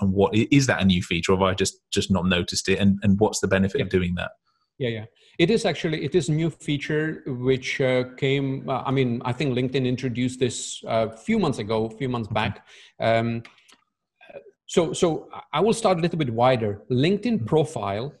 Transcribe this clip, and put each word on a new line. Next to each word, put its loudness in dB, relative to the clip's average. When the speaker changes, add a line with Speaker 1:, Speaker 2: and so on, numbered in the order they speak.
Speaker 1:
and 2
what, 2
i-, 2
is 4
that 0
a 2
new 4
feature, 0
or 4
have 2
I 2
just, -2
just 0
not 0
noticed -2
it? 2
And, 4
and 4
what's 0
the 0
benefit 2
of -2
Speaker 2:
Yeah. -8
Speaker 1:
doing -2
that? -6
Speaker 2:
Yeah, -2
yeah. -8
It 4
is 2
actually, -2
it 0
is 0
a 2
new 0
feature -4
which, 0
uh, 2
came, 0
uh, -2
I -4
mean, 0
I -2
think -2
LinkedIn 0
introduced -2
this, -4
uh, 0
a -16
few -2
months 0
ago, -2
a -8
few -4
months -4
Speaker 1:
Mm-hmm. -6
Speaker 2:
back. -2
Um, 2
so, 0
so 0
I -2
will 4
start 2
a -4
little 0
bit -2
wider. 2
LinkedIn 0
Speaker 1:
Mm-hmm. -2
Speaker 2:
profile -2